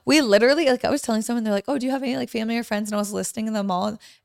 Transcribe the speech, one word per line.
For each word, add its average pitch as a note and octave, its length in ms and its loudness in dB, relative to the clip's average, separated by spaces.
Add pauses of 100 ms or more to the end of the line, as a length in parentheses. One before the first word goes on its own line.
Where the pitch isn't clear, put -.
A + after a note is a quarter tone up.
We C#4+ 160 6
literally, B3 460 4
like, B3 180 2
I - 60 2
was D4 100 0
telling A3 220 0
someone, A#3 220 -2
they're G#3+ 80 0
like, G3+ 140 -2
"Oh, C#4+ 120 -2
do A#3+ 80 -4
you C4 60 -2
have C4+ 100 -4
any, C4 140 -2
like, B3+ 120 -6
family A3+ 280 -4
or A#3 60 -4
friends?" G#3+ 260 -4
And G#3+ 60 -4
I G#3 40 0
was G#3 140 -4
listing A3 400 -4
them G3+ 180 -2
all, G#3 260 -2 (280)